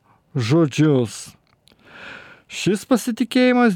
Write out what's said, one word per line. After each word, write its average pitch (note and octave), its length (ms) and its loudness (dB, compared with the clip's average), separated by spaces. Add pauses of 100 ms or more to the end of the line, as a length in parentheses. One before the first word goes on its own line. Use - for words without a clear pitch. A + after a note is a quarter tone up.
(360)
žodžius.“ C#3 960 0 (1200)
Šis G3+ 320 -2
pasitikėjimas B3 920 0